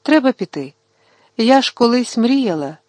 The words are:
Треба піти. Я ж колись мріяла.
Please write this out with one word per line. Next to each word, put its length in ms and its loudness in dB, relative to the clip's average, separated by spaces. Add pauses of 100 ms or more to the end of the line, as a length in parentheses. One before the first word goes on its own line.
Треба 300 2
піти. 420 -10 (640)
Я 240 4
ж 120 -6
колись 440 0
мріяла. 600 -2 (120)